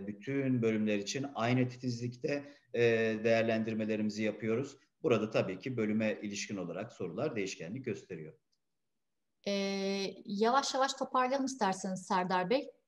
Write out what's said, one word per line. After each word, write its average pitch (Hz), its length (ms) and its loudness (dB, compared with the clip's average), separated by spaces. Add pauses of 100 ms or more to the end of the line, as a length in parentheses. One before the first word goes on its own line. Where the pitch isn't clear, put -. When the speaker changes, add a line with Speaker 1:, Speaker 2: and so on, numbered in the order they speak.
Speaker 1:
bütün 131 560 0
bölümler 107 360 2
için 131 360 -4
aynı 123 340 2
titizlikte, 123 760 -4 (300)
e, 117 60 2 (440)
değerlendirmelerimizi 110 1000 2
yapıyoruz. 110 540 -2 (260)
Burada 107 280 4
tabii 95 280 0
ki 131 180 -6
bölüme 107 460 2
ilişkin 101 340 -6
olarak 90 360 -6
sorular 104 440 -4
değişkenlik 95 480 -6
gösteriyor. 85 480 -8 (1120)
Speaker 2:
E, 202 60 -4 (720)
yavaş 233 500 2
yavaş 269 200 2
toparlayalım 262 520 0
isterseniz 190 600 -2
Serdar 180 440 2
Bey. 277 200 0 (180)